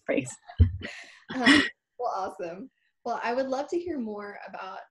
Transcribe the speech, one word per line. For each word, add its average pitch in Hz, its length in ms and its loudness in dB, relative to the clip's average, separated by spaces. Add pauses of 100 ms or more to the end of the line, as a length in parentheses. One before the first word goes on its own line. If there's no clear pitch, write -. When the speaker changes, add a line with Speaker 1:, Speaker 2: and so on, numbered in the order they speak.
Speaker 1:
phrase. - 240 0 (1080)
Speaker 2:
Um, 262 280 8 (360)
well, - 160 -2
awesome. 190 560 -6 (340)
Well, 233 180 -2
I 233 120 0
would 262 140 0
love 269 220 -2
to 349 100 2
hear 349 180 -4
more 208 400 -6 (100)
about, 190 300 -10 (120)